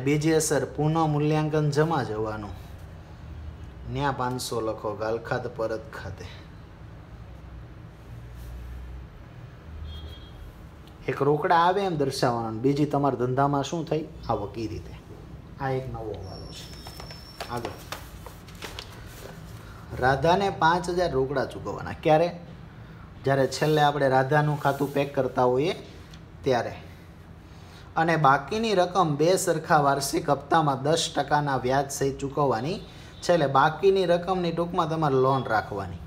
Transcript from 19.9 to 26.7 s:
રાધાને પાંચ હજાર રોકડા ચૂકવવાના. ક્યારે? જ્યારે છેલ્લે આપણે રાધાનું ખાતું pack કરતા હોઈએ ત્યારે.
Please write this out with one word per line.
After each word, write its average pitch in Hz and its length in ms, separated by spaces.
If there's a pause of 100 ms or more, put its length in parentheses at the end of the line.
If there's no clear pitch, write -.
રાધાને 156 480 (140)
પાંચ 175 240 (100)
હજાર 175 220
રોકડા 131 340
ચૂકવવાના. 95 520
ક્યારે? 160 240 (960)
જ્યારે 135 220 (100)
છેલ્લે 151 260
આપણે 143 320
રાધાનું 147 500
ખાતું 139 320
pack 143 180
કરતા 127 380
હોઈએ 147 220 (680)
ત્યારે. 120 320 (1300)